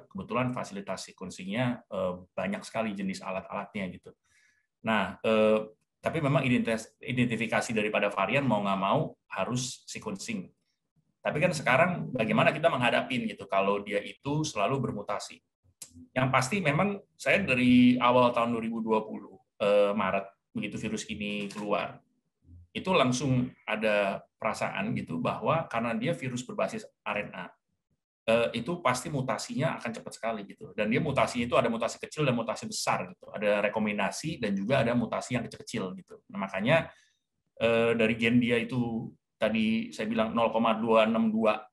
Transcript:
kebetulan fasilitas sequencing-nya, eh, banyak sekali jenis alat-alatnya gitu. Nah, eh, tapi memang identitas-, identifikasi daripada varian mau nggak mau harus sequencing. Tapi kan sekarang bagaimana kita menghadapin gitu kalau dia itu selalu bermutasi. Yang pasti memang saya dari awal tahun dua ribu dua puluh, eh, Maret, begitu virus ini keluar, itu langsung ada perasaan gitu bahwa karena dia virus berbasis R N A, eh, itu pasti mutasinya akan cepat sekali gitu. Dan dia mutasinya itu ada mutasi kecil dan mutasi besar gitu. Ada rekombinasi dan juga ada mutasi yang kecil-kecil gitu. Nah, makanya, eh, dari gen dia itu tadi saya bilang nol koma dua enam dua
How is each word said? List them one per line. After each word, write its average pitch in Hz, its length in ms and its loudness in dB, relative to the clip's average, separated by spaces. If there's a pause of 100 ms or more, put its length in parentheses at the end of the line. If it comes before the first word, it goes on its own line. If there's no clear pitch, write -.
(120)
kebetulan 110 400 -2
fasilitas 98 560 -8
sequencing-nya, 98 800 -6
eh, 92 240 -4 (240)
banyak 98 240 -4
sekali 110 320 -6
jenis 95 320 -6
alat-alatnya 95 640 -8
gitu. 90 240 -16 (720)
Nah, 104 400 0
eh, 107 400 4 (340)
tapi 156 240 -2
memang 143 220 2
identitas-, 113 580 0
identifikasi 113 720 0
daripada 107 380 2
varian 117 340 0
mau 107 160 2
nggak 98 180 0
mau 101 360 0 (160)
harus 120 560 -4
sequencing. 104 580 -8 (720)
Tapi - 240 -2
kan 175 80 4
sekarang 156 640 2
bagaimana 120 400 2
kita 160 160 2
menghadapin 123 560 0
gitu 101 240 -10
kalau 101 320 2
dia 101 160 -2
itu 139 480 -6
selalu 110 320 -2
bermutasi. 104 640 -6 (720)
Yang 127 160 2
pasti 131 320 2
memang 185 400 0 (160)
saya 170 240 2
dari 123 560 8
awal 123 320 6
tahun 120 240 0
dua 113 80 -2
ribu 113 160 -4
dua 110 240 0
puluh, 104 320 -12 (240)
eh, 101 320 6
Maret, 98 640 -2
begitu 107 240 -6
virus 107 320 -6
ini 104 400 -6
keluar, 104 480 -4 (720)
itu 185 240 -4
langsung 127 560 2 (160)
ada 104 560 0 (160)
perasaan 104 560 -4
gitu 104 240 -6
bahwa 131 480 -2
karena 117 320 -2
dia 151 160 -2
virus 123 320 -6
berbasis 104 400 -4 (160)
R 104 240 -4
N 104 80 -14
A, 92 120 -10 (840)
eh, 117 180 4 (140)
itu - 160 -4
pasti 127 320 0
mutasinya 123 720 -2
akan 117 80 -6
cepat - 240 -12
sekali 110 320 -6
gitu. 95 260 -18
Dan 107 140 -2
dia 131 160 2
mutasinya 123 480 2
itu 127 80 4
ada 123 80 4
mutasi 113 320 -2
kecil - 240 -6
dan 123 160 2
mutasi 113 320 -4
besar 95 400 -2
gitu. - 240 -20
Ada 104 320 2
rekombinasi 104 720 -2
dan 101 160 -2
juga 113 320 2
ada 117 80 0
mutasi 110 400 -2
yang 117 80 0
kecil-kecil 95 560 -8
gitu. - 160 -20 (160)
Nah, 98 160 -6
makanya, 120 400 0 (720)
eh, 117 400 4
dari 113 160 4
gen 117 240 4
dia 120 160 2
itu 117 560 -2 (280)
tadi 110 560 0
saya 110 160 -4
bilang 110 240 0
nol 113 160 2
koma 113 240 2
dua 110 320 6
enam 113 240 2
dua 107 320 2 (100)